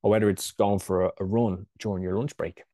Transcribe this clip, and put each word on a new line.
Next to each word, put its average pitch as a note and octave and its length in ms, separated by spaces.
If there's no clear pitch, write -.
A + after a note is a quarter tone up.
Or G2+ 80
whether G#2+ 180
it's - 240
going G2+ 280
for F#2 260
a, E2+ 140
a G2 40
run G2+ 420
during F#2+ 240
your F#2 140
lunch C3+ 200
break. E2 380